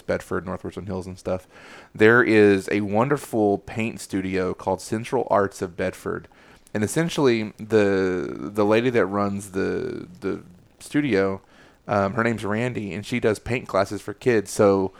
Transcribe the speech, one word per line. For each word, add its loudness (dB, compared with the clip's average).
Bedford, -6
North -10
Richland -10
Hills -8
and -14
stuff, -6
there 6
is 6
a 0
wonderful 0
paint -6
studio -2
called -4
Central -4
Arts 2
of -8
Bedford. -6
And 0
essentially, 0
the, 2
the 0
lady 2
that 2
runs -4
the, -4
the -4
studio, 0
um, 0
her 0
name's -2
Randy, -4
and -10
she -4
does 2
paint -6
classes -2
for -10
kids. 0
So, 2